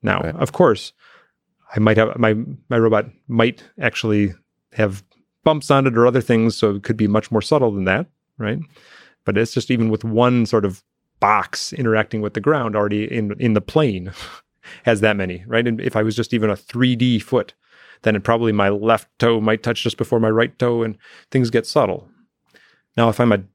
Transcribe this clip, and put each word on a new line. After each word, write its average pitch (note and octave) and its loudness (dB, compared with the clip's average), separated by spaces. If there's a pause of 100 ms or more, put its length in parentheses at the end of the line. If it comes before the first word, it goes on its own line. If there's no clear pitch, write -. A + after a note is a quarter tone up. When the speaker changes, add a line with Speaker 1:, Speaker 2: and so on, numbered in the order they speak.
Speaker 1:
Now, G2+ -2
Speaker 2:
Right. E2 -6
Speaker 1:
of - -4
course, C3 2 (800)
I G#2+ -2
might G#2+ 4
have, A2 0
my, A2 2 (360)
my B2 0
robot A2 2 (220)
might A#2 -2 (160)
actually G#2 -2 (400)
have G2 -2 (400)
bumps D3+ 0
on C#3 4
it A#2 0
or A#2 6
other B2 2
things, A2+ 2
so G#2 0
it G2+ -10
could A2 -4
be G#2+ 2
much G#2+ 0
more A2 2
subtle C3 0
than G2 -4
that, G2+ 0 (300)
right? A2+ -6 (680)
But G2 -2
it's A2+ 0
just - -4
even A2+ 2
with A2 -2
one A#2+ 2
sort G#2+ 0
of F#2+ -6 (360)
box - -2
interacting A2 -2
with G#2 -6
the A#2 -4
ground A#2+ -2
already G#2 -2
in, G#2 -4
in A#2 0
the G#2 2
plane G2 -2 (360)
<laughs> - -20
has A2+ 2
that G#2+ 2
many, F2+ -6
right? A#2 0
And A2+ -2
if A2 -4
I G#2+ 0
was A2 -2
just A#2 -4
even G#2+ 0
a G2+ 0
three B2 0
D A#2+ 0
foot, - -2 (500)
then A2 2
it G2 -4
probably, A#2 2
my G2+ 2
left G#2+ 0 (120)
toe A#2 2
might A2 0
touch A#2 -4
just A2+ -4
before B2 -2
my A2 2
right A2+ 0
toe, A#2+ -2
and A2 -6 (340)
things B2+ 0
get A2+ 0
subtle. A2 -2 (880)
Now, A#2 4
if G#2+ -4
I'm A#2+ 4
a G2 2 (120)